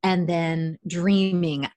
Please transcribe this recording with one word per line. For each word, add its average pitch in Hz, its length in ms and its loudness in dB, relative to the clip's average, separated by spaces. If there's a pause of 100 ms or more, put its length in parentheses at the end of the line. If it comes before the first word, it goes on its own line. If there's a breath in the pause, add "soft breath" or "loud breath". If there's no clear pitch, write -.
and 180 260 2
then 165 480 -2 (100)
dreaming 175 880 0